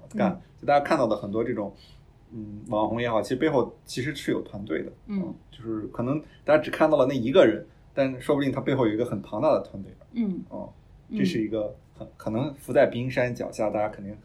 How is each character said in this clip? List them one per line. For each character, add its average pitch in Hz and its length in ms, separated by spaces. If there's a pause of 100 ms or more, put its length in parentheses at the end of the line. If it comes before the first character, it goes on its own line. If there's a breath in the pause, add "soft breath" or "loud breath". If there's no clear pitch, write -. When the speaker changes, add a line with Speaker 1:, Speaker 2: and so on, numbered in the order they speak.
(120)
Speaker 1:
嗯。 110 60
Speaker 2:
干， 95 220 (200 loud breath)
就 - 60
大 143 100
家 143 80
看 160 140
到 127 80
的 107 100
很 101 140
多 110 140
这 127 100
种， 101 180 (600 loud breath)
嗯， 107 360
网 107 200
红 113 120
也 120 80
好， 110 140
其 - 60
实 131 80
背 156 120
后 135 240 (120)
其 - 180
实 143 120
是 - 180
有 110 100
团 - 220
队 - 180
的， - 100 (140)
Speaker 1:
嗯。 202 160
Speaker 2:
啊， - 120 (160)
就 - 120
是 110 260
可 - 140
能 139 180 (240 loud breath)
大 147 120
家 - 20
只 - 120
看 156 200
到 151 60
了 131 100
那 143 80
一 120 160
个 170 140
人， 110 200 (300 soft breath)
但 131 260
说 151 140
不 139 80
定 139 80
他 127 100
背 139 140
后 123 120
有 107 60
一 107 40
个 117 80
很 113 180
庞 107 180
大 151 120
的 104 80
团 - 220
队。 - 100 (200)
Speaker 1:
嗯。 202 360
Speaker 2:
哦， - 240 (360)
Speaker 1:
嗯。 220 100
Speaker 2:
这 202 60
是 165 180
一 104 60
个 107 260 (200)
很， - 120 (100)
可 - 140
能 135 240
浮 - 180
在 131 140
冰 123 240
山 123 240
脚 - 160
下， 107 200
大 107 100
家 104 80
肯 - 160
定 101 200